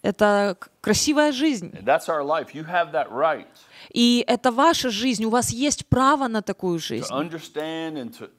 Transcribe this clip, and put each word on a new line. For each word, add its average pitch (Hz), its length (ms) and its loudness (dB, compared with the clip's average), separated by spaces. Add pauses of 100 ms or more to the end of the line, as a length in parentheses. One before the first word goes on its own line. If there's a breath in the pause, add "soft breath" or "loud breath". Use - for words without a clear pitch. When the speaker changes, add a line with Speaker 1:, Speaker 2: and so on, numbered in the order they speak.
Speaker 1:
Это 202 560 2
к-, - 120 -20 (120)
красивая 302 520 2
жизнь. 254 340 0 (100)
Speaker 2:
And 87 60 -16
that's 139 240 2
our 156 160 -2
life. 147 300 -2
You 156 120 -10
have 165 280 -2
that 151 180 -2
right. 139 340 0 (480 loud breath)
Speaker 1:
И 240 320 4
это 247 260 0
ваша 269 380 2
жизнь. 220 360 -2
У 226 40 -2
вас 233 220 0
есть 262 360 -2
право 269 400 2
на 220 140 -2
такую 185 380 -4
Speaker 2:
To - 20 -8
Speaker 1:
жизнь. 117 320 -6
Speaker 2:
understand 160 840 -6
and 117 200 -10
to, 107 220 -14